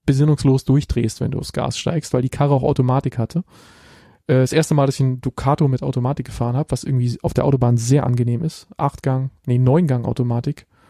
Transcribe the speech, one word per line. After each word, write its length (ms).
besinnungslos 600
durchdrehst, 560
wenn 80
du 80
aufs 160
Gas 240
steigst, 340
weil 100
die 60
Karre 260
auch 80
Automatik 560
hatte. 200
Äh, 60
das 180
erste 220
Mal, 120
dass 80
ich 60
einen 200
Ducato 460
mit 160
Automatik 440
gefahren 300
hab, 140
was 140
irgendwie 380
auf 120
der 120
Autobahn 320
sehr 280
angenehm 380
ist. 320
Achtgang, 540
nee, 140
Neungang 460
Automatik 640